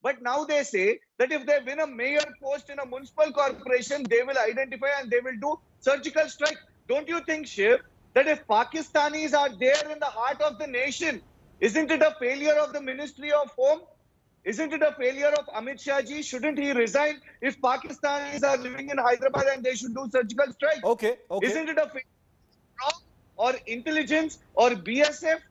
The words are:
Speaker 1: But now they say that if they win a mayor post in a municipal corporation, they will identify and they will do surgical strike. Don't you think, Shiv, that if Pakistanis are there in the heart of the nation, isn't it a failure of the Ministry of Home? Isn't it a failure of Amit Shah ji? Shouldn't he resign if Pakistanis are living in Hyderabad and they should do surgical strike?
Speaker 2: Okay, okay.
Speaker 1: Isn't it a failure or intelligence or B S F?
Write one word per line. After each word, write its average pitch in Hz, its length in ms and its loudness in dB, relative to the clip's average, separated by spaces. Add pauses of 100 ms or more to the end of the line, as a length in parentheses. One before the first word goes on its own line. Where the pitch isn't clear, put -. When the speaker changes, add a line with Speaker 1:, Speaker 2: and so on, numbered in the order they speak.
Speaker 1:
But 247 200 -2
now 269 220 -2
they 294 180 0
say 208 380 0 (180)
that 254 120 2
if 294 140 -2
they 285 220 2
win 285 140 -6
a 311 60 0
mayor 277 380 -2 (180)
post 277 280 -6
in 277 80 -10
a 269 80 -8
municipal 277 460 0
corporation, 277 760 0
they 233 140 6
will 269 160 0
identify 247 500 0 (100)
and 254 120 -6
they 240 100 2
will 247 180 -8
do 285 200 -2 (220)
surgical 285 500 2
strike. 302 260 -2 (320)
Don't 294 180 0
you 330 140 -2
think, 311 260 -4
Shiv, 220 340 2 (340)
that 269 120 6
if 302 220 0
Pakistanis 294 840 0
are 285 160 4
there 269 420 2
in 302 60 -10
the 294 80 -2
heart 254 340 -4
of 302 180 0
the 302 80 -6
nation, 269 540 -4 (400)
isn't 277 300 2
it 311 100 4
a 302 180 4
failure 277 360 2
of 294 180 2
the 294 80 -6
Ministry 277 520 -8
of 294 180 2
Home? 285 300 2 (640)
Isn't 269 280 -4
it 311 100 0
a 302 100 2
failure 269 460 0
of 285 100 -6
Amit 233 320 -8
Shah 277 200 -2
ji? 285 220 -8
Shouldn't 285 360 -4
he 285 140 -2
resign 269 480 0 (220)
if 262 180 -4
Pakistanis 285 800 -2
are 277 140 4
living 254 320 -8
in 285 80 -2
Hyderabad 262 560 2
and 262 100 -4
they 254 120 0
should 226 200 -6
do 269 160 -6
surgical 247 420 2
strike? 302 320 0
Speaker 2:
Okay, 226 340 2 (120)
okay. 190 160 0
Speaker 1:
Isn't 311 220 0
it 294 80 -2
a 302 100 2
failure - 1120 -8 (400)
or 247 180 2 (120)
intelligence 302 720 -2 (160)
or 240 200 6
B 214 260 -2
S 294 220 2
F? 320 180 0 (100)